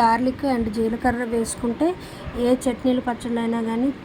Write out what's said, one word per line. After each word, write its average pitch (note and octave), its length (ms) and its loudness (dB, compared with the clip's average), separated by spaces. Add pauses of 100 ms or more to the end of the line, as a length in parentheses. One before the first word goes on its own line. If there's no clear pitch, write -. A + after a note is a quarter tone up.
గార్లిక్ A#3+ 440 2 (100)
and A#3 120 0 (120)
జీలకర్ర A#3 580 0
వేసుకుంటే A#3 520 0 (580)
ఏ B3+ 100 6 (100)
చట్నీలు, B3+ 440 0
పచ్చళ్ళు A#3 340 -2
అయినా A#3 160 0 (100)
కానీ A#3+ 200 0 (140)